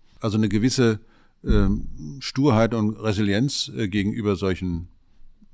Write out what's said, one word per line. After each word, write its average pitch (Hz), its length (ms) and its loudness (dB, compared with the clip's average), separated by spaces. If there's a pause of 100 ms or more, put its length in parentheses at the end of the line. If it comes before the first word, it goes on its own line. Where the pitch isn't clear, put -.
(220)
Also 107 160 -2
eine 107 100 2
gewisse, 110 540 2 (420)
ähm, 104 760 0
Sturheit 117 540 2
und 107 240 -2
Resilienz, 107 800 0
äh, 117 120 -2
gegenüber 104 480 -2
solchen, 90 540 -4 (640)